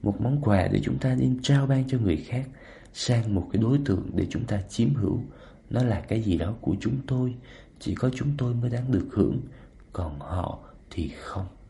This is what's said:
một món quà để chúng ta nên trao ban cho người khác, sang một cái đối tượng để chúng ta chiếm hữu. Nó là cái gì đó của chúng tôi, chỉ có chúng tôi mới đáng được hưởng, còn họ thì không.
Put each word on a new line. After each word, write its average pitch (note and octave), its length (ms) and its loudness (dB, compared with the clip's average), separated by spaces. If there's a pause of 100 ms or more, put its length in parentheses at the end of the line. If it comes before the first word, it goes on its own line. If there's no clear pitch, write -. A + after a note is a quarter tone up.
một G2+ 180 0
món C3+ 220 2
quà F#2+ 300 4
để G2+ 100 4
chúng - 160 -2
ta C3 160 2
nên B2+ 280 2
trao C#3 240 4
ban C3 220 2
cho C3 100 0
người F#2+ 180 2
khác, C3 320 -6 (440)
sang A2+ 420 0
một F2 180 0
cái G#2 100 2
đối B2+ 220 4
tượng - 300 0
để F#2 160 2
chúng - 140 -4
ta G#2 240 -2
chiếm C#3 260 2
hữu. A2 280 0 (480)
Nó A#2+ 120 2
là G#2+ 180 2
cái A2 220 -2
gì F#2 160 2
đó F2+ 220 -2
của - 200 0
chúng B2 160 -2 (100)
tôi, B2+ 280 0 (440)
chỉ - 160 -4
có B2+ 200 0
chúng C#3+ 240 -2
tôi B2 160 0
mới A#2+ 160 0
đáng B2 220 -2
được F#2 200 2
hưởng, F#2 280 4 (520)
còn D#2 260 -6
họ F2 400 -4 (320)
thì - 180 -4
không. - 380 -8 (240)